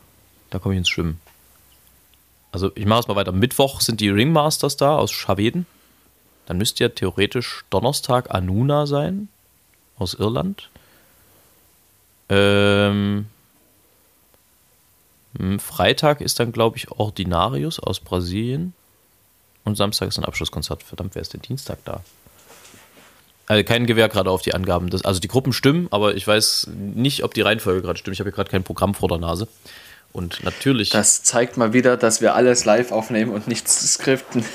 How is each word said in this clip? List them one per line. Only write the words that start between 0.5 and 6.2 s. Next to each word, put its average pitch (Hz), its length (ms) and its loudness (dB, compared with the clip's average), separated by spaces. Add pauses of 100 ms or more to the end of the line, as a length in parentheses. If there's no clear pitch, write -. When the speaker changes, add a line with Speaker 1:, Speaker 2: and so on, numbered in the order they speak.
Speaker 1:
komme 98 160 -2
ich 95 40 0
ins 90 100 0
Schwimmen. 82 320 -2 (1300)
Also 95 260 -2
ich 104 100 -4
mache 113 140 4
es - 80 -4
mal 98 80 -2
weiter. 92 160 0
Mittwoch 127 500 0
sind 113 180 -4
die 104 80 2
Ringmasters 143 720 2
da 143 180 4
aus 110 160 -2
Scharweden. 117 540 -2 (800)